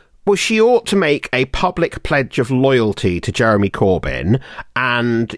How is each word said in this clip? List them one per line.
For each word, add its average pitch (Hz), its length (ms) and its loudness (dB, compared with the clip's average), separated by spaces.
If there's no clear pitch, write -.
well, 202 120 2
she 214 260 0
ought 233 240 4
to - 100 -2
make 156 380 0
a 131 120 0
public - 580 -4
pledge 139 340 -2
of 117 140 0
loyalty 117 680 2
to - 120 -6
Jeremy 104 400 2
Corbyn 87 680 0
and, 120 640 0